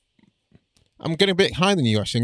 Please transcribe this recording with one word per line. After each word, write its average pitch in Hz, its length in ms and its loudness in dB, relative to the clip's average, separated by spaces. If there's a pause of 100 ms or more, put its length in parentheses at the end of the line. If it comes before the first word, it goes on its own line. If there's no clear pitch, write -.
(1000)
I'm 165 160 -6
gonna 190 200 0
be 185 100 4
a - 40 0
bit 202 60 -10
higher 196 200 0
than 151 100 0
you, 110 140 2
actually. 110 200 -4
I'm 120 40 0